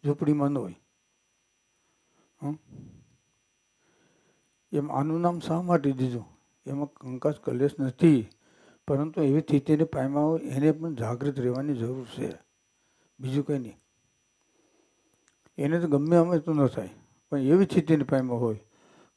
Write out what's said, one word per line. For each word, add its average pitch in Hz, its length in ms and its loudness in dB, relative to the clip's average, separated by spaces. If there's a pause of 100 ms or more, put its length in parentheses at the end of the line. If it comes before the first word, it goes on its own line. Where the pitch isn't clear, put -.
ઝૂંપડીમાં 147 440 0
ન 143 100 -2
હોય. 92 160 -10 (1700)
હમ? 147 160 -6 (2250)
એમ 147 200 -2
આનું 156 280 -2
નામ 175 180 0
શા 170 240 -4
માટે 160 300 2
દીધું? 123 340 -4 (400)
એમાં 143 260 -6
કંકાસ 131 420 -6
કલેશ 131 360 -2 (100)
નથી, 135 480 4 (600)
પરંતુ 156 340 -2
એવી 143 180 2
સ્થિતિને 151 440 2
પામ્યા 143 360 -2
હોય 156 200 0
એને 139 320 0
પણ 160 220 -6
જાગૃત 123 460 -4
રહેવાની 131 340 -2
જરૂર 123 320 -6
છે, - 260 -8 (880)
બીજું 135 260 -2
કંઈ 147 120 -2
નહીં. 117 180 -12 (1800)
એને 160 220 0
તો 170 80 0
ગમે 151 280 4
અમે 170 220 4
તો 160 140 -4
ન 143 140 4
થાય, 98 240 -4 (400)
પણ 143 80 -2
એવી 156 260 4
સ્થિતિને 156 400 2
પામ્યા 127 320 0
હોય, 113 240 -2 (560)